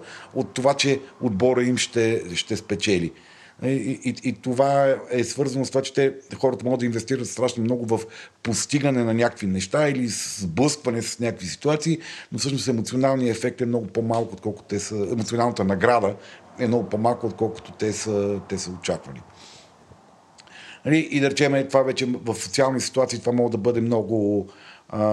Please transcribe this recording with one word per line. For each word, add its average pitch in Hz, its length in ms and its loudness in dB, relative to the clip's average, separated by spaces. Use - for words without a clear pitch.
от 120 200 -4
това, 131 200 2
че 139 260 2
отбора 123 420 4
им 123 140 2
ще, 113 460 0
ще 104 220 -4
спечели. 98 540 0
И, 127 60 0
и, 131 340 -2
и, 120 200 -2
и 123 100 -2
това 135 640 4
е 123 120 2
свързано 131 420 -2
с - 40 -6
това, 135 120 0
че 135 120 -6
те, 135 200 2
хората 123 300 0
могат 123 140 0
да 120 60 -2
инвестират 117 440 -2
страшно 120 340 -2
много 117 340 0
в - 80 -4
постигане 131 600 0
на 113 100 2
някакви 117 340 0
неща 95 420 0
или 127 180 0
сблъскване 113 920 -2
с - 180 -8
някакви 117 280 -4
ситуации, 151 520 0
но 120 80 -6
всъщност 135 280 -2
емоционалният 123 680 2
ефект 123 240 -2
е 123 40 0
много 117 220 -2
по-малко, 113 460 -2
отколкото 101 320 -8
те 101 140 -4
са, 101 320 -4
емоционалната 117 520 0
награда 98 520 4
е 123 80 0
много 110 220 0
по-малко, 117 380 0
отколкото - 440 -4
те 107 220 -2
са, 101 460 -2
те 95 80 -4
са 90 140 -8
очаквали. 82 500 -6
Нали, 156 260 4
и 139 80 2
да 139 100 4
речем, 139 380 2
това 135 140 4
вече 131 240 0
в 110 120 -2
социални 131 460 0
ситуации 123 380 -2
това 123 120 -2
може 120 200 2
да 113 60 -2
бъде 117 240 2
много, 104 680 0
а, 107 120 -2